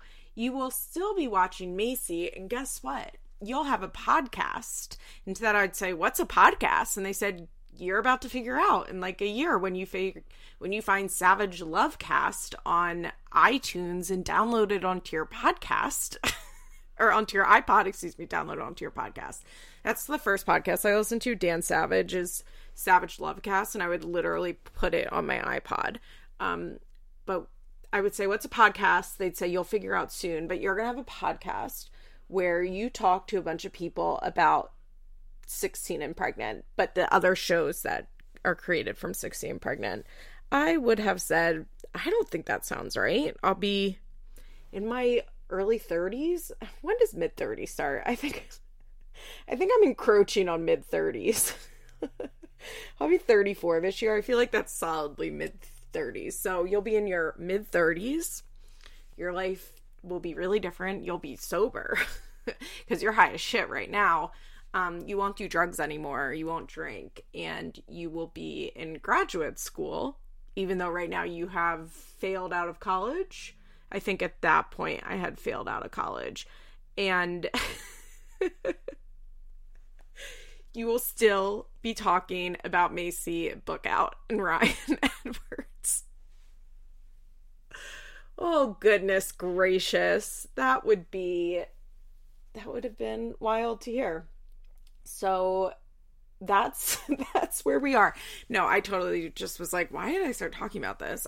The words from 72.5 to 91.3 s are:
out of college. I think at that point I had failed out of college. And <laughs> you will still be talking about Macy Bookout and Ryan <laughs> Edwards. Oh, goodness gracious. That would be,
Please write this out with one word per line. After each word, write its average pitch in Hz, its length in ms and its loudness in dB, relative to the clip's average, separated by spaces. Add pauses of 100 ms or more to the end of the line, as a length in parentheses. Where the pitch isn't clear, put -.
out 175 160 0
of 170 100 -10
college. 226 800 -4 (340)
I 196 60 -4
think 190 240 -2
at 180 200 -4
that 160 280 4
point - 340 -6
I - 120 -6
had 180 240 -4
failed - 280 -4
out - 160 -6
of - 60 -10
college. - 580 -8 (480)
And 180 540 0 (880)
<laughs> 359 300 -2 (2000)
you 233 100 -4
will 233 140 2
still 208 680 2 (120)
be 226 140 -2
talking 180 680 0
about 180 300 2
Macy 170 580 -4 (140)
Bookout - 460 0 (180)
and 208 140 0
Ryan 165 320 2 (120)
<laughs> - 380 0
Edwards. - 800 -6 (2250)
Oh, 302 420 2
goodness 196 520 4
gracious. 180 1200 2
That 262 320 2
would 208 240 4
be, 175 540 -2 (920)